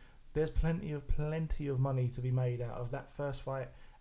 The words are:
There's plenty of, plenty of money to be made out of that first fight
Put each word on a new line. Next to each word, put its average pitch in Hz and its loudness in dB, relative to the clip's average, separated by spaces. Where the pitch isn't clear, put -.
There's 156 2
plenty 160 2
of, 143 -4
plenty 156 2
of 135 2
money 131 2
to 127 -6
be 127 0
made 123 2
out 120 -4
of 120 -4
that 139 -6
first 139 -4
fight 135 -4